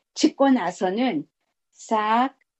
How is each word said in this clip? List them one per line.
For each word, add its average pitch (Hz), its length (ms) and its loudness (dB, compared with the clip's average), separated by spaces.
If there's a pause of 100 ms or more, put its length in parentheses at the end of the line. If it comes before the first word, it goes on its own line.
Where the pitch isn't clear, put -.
(140)
짓고 277 380 2
나서는 202 760 -2 (440)
싹 226 640 -2 (240)